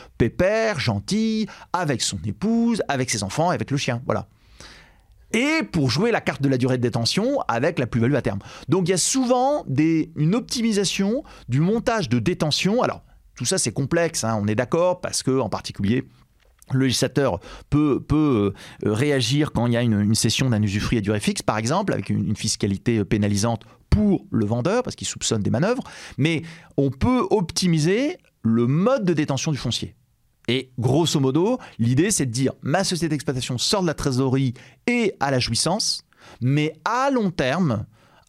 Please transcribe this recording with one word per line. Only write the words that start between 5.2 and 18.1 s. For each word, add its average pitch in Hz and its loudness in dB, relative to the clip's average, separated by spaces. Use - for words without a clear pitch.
Et 294 2
pour 135 0
jouer 185 2
la 196 2
carte 151 -4
de 139 2
la 131 2
durée 127 2
de 123 -2
détention 123 0
avec 127 0
la 131 0
plus-value 120 2
à 120 0
terme. 98 -2
Donc 180 2
il - 0
y 190 2
a - 0
souvent 262 0
des, 156 2
une 151 2
optimisation 220 0
du 123 0
montage 208 0
de 120 2
détention. 180 0
Alors, - -2
tout 123 -8
ça, 185 0
c'est 117 -2
complexe, 165 0
hein, 113 0
on 104 0
est 107 0
d'accord, 170 0
parce - -6
que, 131 2
en 110 -2
particulier, 104 -2
le 131 4
législateur 127 0
peut, 143 4
peut, 135 2